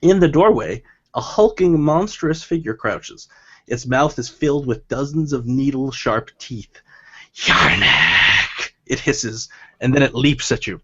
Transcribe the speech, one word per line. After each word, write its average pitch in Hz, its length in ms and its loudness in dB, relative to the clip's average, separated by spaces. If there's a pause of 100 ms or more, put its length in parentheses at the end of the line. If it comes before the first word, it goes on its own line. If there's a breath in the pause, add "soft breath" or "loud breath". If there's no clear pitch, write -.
In 185 180 6
the 175 80 6
doorway, 135 540 2 (320 soft breath)
a 131 60 -4
hulking, 185 600 2
monstrous 160 600 -2
figure 160 320 -4
crouches. - 540 -8 (380 soft breath)
Its 123 200 -6
mouth 135 320 0
is 123 100 -6
filled 143 380 -2
with 120 220 -4
dozens 143 440 -4
of 123 140 -4
needle-sharp 131 920 -2
teeth. - 420 -16 (540 loud breath)
Yarnak! - 1400 0 (140)
it 127 140 -4
hisses, 117 480 -4 (320 loud breath)
and 127 140 2
then 143 80 6
it 135 120 2
leaps - 380 0
at - 140 -4
you. 90 180 -8